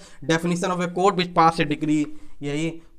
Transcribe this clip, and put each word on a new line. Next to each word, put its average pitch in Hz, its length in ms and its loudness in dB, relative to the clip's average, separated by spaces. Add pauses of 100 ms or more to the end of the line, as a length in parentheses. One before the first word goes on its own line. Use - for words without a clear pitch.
(280)
Definition 175 480 0
of 175 80 -2
a 170 60 -4
court 180 280 2
which 175 160 -2
pass 165 280 6
a 151 100 0
decree, 151 340 0 (380)
यही 147 260 -4 (300)